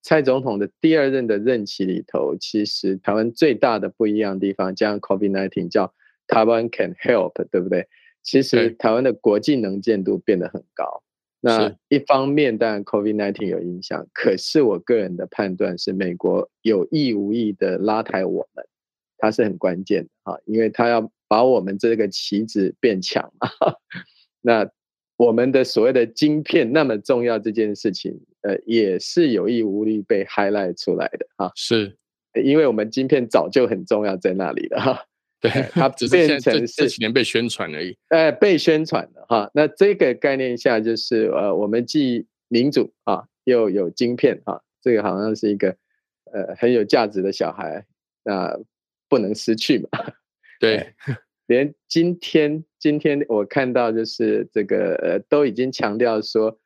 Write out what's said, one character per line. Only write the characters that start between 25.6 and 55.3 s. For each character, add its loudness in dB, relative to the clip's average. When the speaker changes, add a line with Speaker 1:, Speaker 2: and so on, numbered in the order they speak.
Speaker 1:
所 2
谓 4
的 4
晶 0
片 2
那 4
么 0
重 0
要 0
这 -4
件 0
事 -2
情， -10
呃， -2
也 2
是 0
有 0
意 0
无 -2
意 -2
被 0
highlight -2
出 -4
来 -4
的， -10
哈。 -4
Speaker 2:
是。 -2
Speaker 1:
因 4
为 6
我 2
们 -2
晶 -2
片 2
早 2
就 4
很 -4
重 0
要 -2
在 0
那 -2
里 -4
了， -4
哈。 -2
Speaker 2:
对， 0
Speaker 1:
呃， -2
它 2
Speaker 2:
<laughs> -2
只 -4
是 4
现 4
在 2
这， 2
Speaker 1:
变 2
成 0
是 -10
Speaker 2:
这 4
几 -4
年 -2
被 4
宣 0
传 -6
而 -6
已。 -10
Speaker 1:
呃， 4
被 4
宣 2
传 -4
了， -20
哈。 2
那 4
这 4
个 2
概 0
念 -2
下 2
就 0
是， 0
呃， 0
我 -2
们 0
既 -2
民 2
主， 0
啊， -4
又 2
有 -2
晶 -2
片， 0
啊， -8
这 2
个 2
好 -2
像 -2
是 -2
一 0
个， 0
呃， -8
很 2
有 2
价 2
值 -4
的 0
小 -4
孩， -10
那 -4
不 2
能 -2
失 -2
去 0
嘛。 -6
Speaker 2:
对。 2
Speaker 1:
<laughs> -
哎， -4
连 2
今 0
天， 0
今 0
天 0
我 0
看 -2
到 2
就 -2
是 -2
这 0
个， -2
呃， -2
都 2